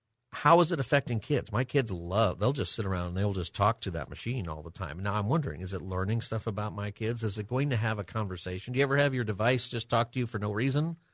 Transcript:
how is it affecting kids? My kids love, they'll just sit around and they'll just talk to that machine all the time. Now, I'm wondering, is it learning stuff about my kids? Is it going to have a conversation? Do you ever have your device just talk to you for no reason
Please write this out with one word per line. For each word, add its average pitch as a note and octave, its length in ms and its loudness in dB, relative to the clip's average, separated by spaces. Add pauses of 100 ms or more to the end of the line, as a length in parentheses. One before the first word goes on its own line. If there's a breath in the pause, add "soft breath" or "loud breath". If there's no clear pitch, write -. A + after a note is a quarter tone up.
(340)
how E3+ 260 6
is E3 140 4
it D3+ 80 0
affecting B2 400 2
kids? - 300 -2
My A2+ 120 2
kids B2+ 280 0
love, F2+ 480 0
they'll A2 120 4
just C3+ 240 -2
sit G#2 100 -2
around F2+ 240 -2
and F2 80 -4
they'll G2+ 160 2
just F#2 220 -4
talk G#2 260 4
to G2 100 -4
that D#2 180 -4
machine G#2+ 400 -6
all D#2 140 -8
the E2 60 -14
time. D#2+ 320 -8
Now, G2+ 140 -2
I'm G#2 140 0
wondering, A#2 320 0
is F#2 100 -6
it F2+ 100 -4
learning F#2+ 400 0
stuff - 240 -4
about G#2 300 -4
my G#2 160 -6
kids? A2+ 320 -4
Is G#2 140 -2
it G#2 100 -6
going C#3 220 0
to B2 80 2
have G#2+ 220 0
a - 40 -2
conversation? F#2+ 720 -6
Do B2 60 0
you C#3 40 6
ever C#3 140 2
have C#3+ 160 4
your B2+ 100 0
device A2 440 2
just A#2 220 -4
talk A#2 220 2
to B2+ 80 -4
you A#2+ 80 0
for A2+ 120 -4
no G#2 120 -2
reason C#3 460 0 (160)